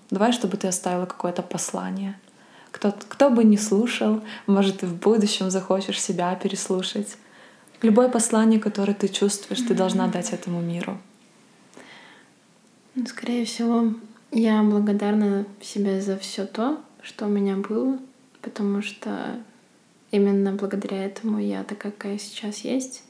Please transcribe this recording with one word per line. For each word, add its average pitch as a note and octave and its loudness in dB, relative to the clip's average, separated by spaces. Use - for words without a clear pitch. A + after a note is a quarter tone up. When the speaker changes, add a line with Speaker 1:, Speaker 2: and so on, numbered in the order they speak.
Speaker 1:
Давай, G3+ 2
чтобы G#3 -2
ты G3+ -4
оставила F3+ -2
какое-то F3+ -6
послание. F#3+ -6
Кто, - -2
кто C#4 6
бы A#3 6
не G#3+ 10
слушал, G#3+ 0
может, G3 4
ты F#3+ -4
в F3 -4
будущем G3+ 2
захочешь F#3+ -2
себя F3+ -2
переслушать. F#3+ -4
Любое A#3 8
послание, A3+ 4
которое G3+ -2
ты G3+ -2
чувствуешь, G3+ -2
ты F#3+ 0
должна F#3 2
Speaker 2:
Мгм. F3+ 0
Speaker 1:
дать F3+ -4
этому F3 -4
миру. F3 -6
Speaker 2:
Ну, B3 -2
скорее A#3+ -4
всего, A#3 2
я A3 4
благодарна G#3 2
себе G3 -2
за G3 -2
все - -8
то, B3+ -2
что - -10
у G#3 -2
меня G3+ 2
было, A3+ -2
потому G3+ -2
что - -10
именно G3 4
благодаря G3+ -4
этому G#3+ -4
я G3+ -4
такая, G#3 -10
какая G3+ -8
сейчас G#3 -10
есть. - -6